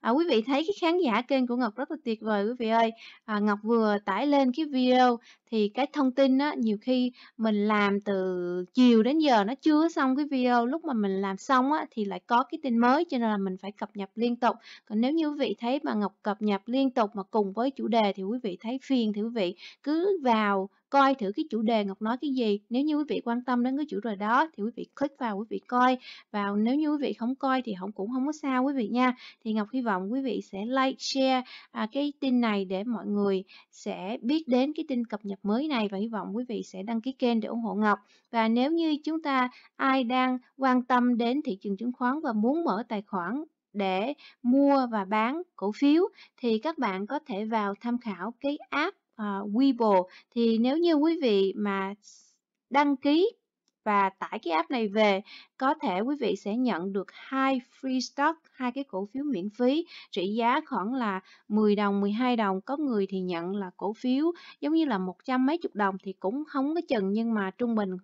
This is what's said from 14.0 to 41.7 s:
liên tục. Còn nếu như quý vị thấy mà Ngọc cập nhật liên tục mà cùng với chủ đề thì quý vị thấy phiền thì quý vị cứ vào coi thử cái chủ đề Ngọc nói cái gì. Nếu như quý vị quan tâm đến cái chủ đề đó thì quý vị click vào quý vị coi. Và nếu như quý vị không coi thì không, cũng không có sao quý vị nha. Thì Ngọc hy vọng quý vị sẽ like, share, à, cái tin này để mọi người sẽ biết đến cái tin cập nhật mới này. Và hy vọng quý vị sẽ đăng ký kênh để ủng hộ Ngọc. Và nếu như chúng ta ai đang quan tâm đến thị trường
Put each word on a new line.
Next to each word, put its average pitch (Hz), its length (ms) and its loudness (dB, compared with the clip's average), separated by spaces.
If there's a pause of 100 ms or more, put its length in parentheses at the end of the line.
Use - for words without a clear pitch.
liên 240 220 0
tục. 233 200 0 (300)
Còn 214 140 -2
nếu 254 120 2
như 320 180 0
quý 294 80 -8
vị 226 200 -2
thấy 262 240 -4
mà 262 120 -4
Ngọc 208 280 -2
cập 202 200 -4
nhật 208 240 0
liên 262 240 0
tục 214 240 0
mà 196 80 -6
cùng 196 300 -2
với 240 180 -2
chủ 269 180 -6
đề 208 240 2
thì 196 100 -8
quý 214 200 -4
vị 190 180 -6
thấy 247 220 -8
phiền 233 300 0
thì 202 100 -4
quý 226 120 -4
vị 190 220 -2 (260)
cứ 339 400 0
vào 208 460 2 (220)
coi 277 240 6
thử 208 220 -4
cái 311 140 -4
chủ 226 120 -2
đề 220 220 2
Ngọc 196 180 -6
nói 226 180 -2
cái 302 100 -4
gì. 220 300 0 (100)
Nếu 247 120 0
như 302 140 0
quý 294 120 0
vị 185 160 -2
quan 240 200 -4
tâm 247 180 0
đến 262 140 -2
cái 294 120 -4
chủ 196 120 -4
đề 214 160 -6
đó 233 400 2
thì 202 60 -6
quý 220 140 -4
vị - 100 -10 (100)
click 294 220 -4
vào 214 200 -4
quý 220 100 -6
vị 196 180 -6
coi. 254 320 2 (320)
Và 202 260 -2
nếu 226 180 2
như 302 160 0
quý 302 100 0
vị 240 120 -2
không 233 220 -4
coi 262 280 -2
thì 226 180 -8
không, 202 120 -8
cũng 202 200 -8
không 262 140 -2
có 302 60 -2
sao 269 320 -2
quý 285 120 0
vị 220 120 -2
nha. 247 280 2 (280)
Thì 220 80 -2
Ngọc 214 200 -2
hy 254 80 -2
vọng 196 320 -2
quý 269 100 -2
vị 233 200 -2
sẽ 196 240 -12
like, 262 320 0
share, 262 440 0 (280)
à, 220 220 -6
cái 285 280 -2
tin 247 200 2
này 208 240 0
để 190 200 -4
mọi 226 220 -6
người 202 380 0 (260)
sẽ 196 520 -8
biết 294 260 -2
đến 254 240 2
cái 320 160 -6
tin 240 180 -2
cập - 180 -10
nhật 196 180 -8
mới 240 260 0
này. 226 220 0
Và 196 80 -6
hy 220 100 -4
vọng 196 280 -6
quý 247 120 -4
vị 196 140 -6
sẽ 190 200 -12
đăng 226 180 -4
ký 262 120 -6
kênh 240 280 2
để 214 80 -6
ủng 233 140 -6
hộ 196 120 -4
Ngọc. 208 240 2 (320)
Và 226 180 0
nếu 247 240 2
như 330 320 0
chúng 320 180 -4
ta 262 260 0 (280)
ai 269 280 0
đang 254 340 0 (180)
quan 262 260 2
tâm 247 360 2
đến 240 240 0
thị 196 180 -4
trường 196 160 -4